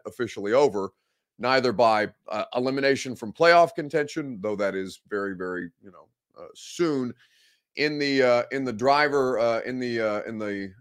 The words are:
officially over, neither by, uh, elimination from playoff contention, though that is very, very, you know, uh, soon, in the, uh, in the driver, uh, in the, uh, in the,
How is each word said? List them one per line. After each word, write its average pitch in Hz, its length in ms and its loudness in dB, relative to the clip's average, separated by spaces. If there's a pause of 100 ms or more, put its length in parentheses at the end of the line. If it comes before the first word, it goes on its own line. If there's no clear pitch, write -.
officially 107 480 -4
over, 104 380 2 (460)
neither 123 360 2
by, 107 340 4 (220)
uh, 104 160 -4 (100)
elimination 135 580 0
from 104 200 -12
playoff 170 420 6
contention, 147 640 -6
though 104 160 -4
that 98 180 -2
is 95 360 -8
very, 98 260 -4
very, 90 340 -8 (140)
you 101 80 -20
know, 76 160 -20 (320)
uh, - 160 -16
soon, 135 580 -4 (640)
in 151 240 -2
the, 139 240 2
uh, 120 280 4
in 135 120 -4
the 127 80 -4
driver, 135 640 2
uh, 113 280 2
in 127 120 -6
the, 120 220 -4
uh, 104 220 0
in 110 160 -8
the, 101 440 -6